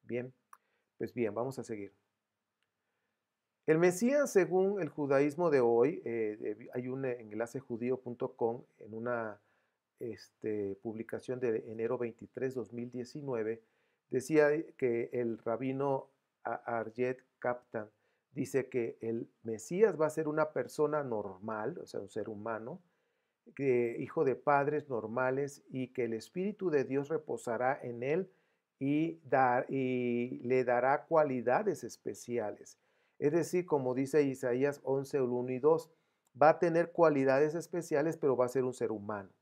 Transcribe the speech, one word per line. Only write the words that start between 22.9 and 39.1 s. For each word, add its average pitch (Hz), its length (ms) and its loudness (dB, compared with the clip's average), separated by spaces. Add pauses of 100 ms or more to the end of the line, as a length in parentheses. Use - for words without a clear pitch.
que, 123 440 2
hijo 151 240 -2
de 127 120 4
padres 143 540 2
normales, 127 800 -2
y 131 200 -6
que 123 160 -2
el 113 80 -4
Espíritu 185 560 -4
de 143 140 2
Dios 135 260 -2
reposará 127 720 -2
en 120 220 -8
él 170 280 -2 (480)
y 156 480 0
dar, 131 420 4
y 127 760 -2
le 127 200 2
dará 123 420 2
cualidades 127 800 2
especiales. 110 960 -8 (400)
Es 147 160 2
decir, 175 320 0
como 135 280 0
dice 139 300 2
Isaías 135 600 0
once, 135 380 0
uno 123 300 0
y 127 80 -2
dos, 156 320 4 (500)
va 151 80 10
a 156 100 4
tener 170 320 4
cualidades 147 640 4
especiales, 160 600 -2
pero 135 200 2
va 127 80 4
a 123 40 -2
ser 131 140 0
un 127 100 0
ser 113 180 -2
humano 101 380 -6 (120)